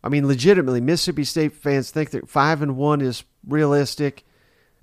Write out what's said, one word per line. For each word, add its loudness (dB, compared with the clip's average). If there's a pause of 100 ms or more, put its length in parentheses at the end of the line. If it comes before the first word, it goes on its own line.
I -6
mean, 0
legitimately, 2
Mississippi -2
State -2
fans -2
think -4
that -8
five 0
and -2
one 0
is -4 (220)
realistic 0 (580)